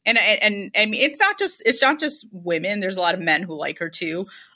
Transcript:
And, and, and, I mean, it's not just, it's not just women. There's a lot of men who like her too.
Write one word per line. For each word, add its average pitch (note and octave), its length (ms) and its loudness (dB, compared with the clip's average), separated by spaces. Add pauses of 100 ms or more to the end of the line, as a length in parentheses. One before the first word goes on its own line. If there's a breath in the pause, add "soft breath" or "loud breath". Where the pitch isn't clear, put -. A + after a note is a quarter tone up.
And, A#3 120 4
and, G#3 240 4
and, G3+ 340 0
I G#3+ 100 4
mean, G#3+ 160 -2
it's D4 180 2
not G4+ 200 2
just, G4 260 -4
it's A#3 160 2
not C#4+ 180 4
just - 320 -4
women. F3 500 -2
There's F#3 160 -2
a F3+ 40 -2
lot E3+ 120 4
of F3+ 80 -4
men E3 220 2
who E3 120 -10
like D3 240 -8
her E3 100 -4
too. E3+ 360 -6 (300 loud breath)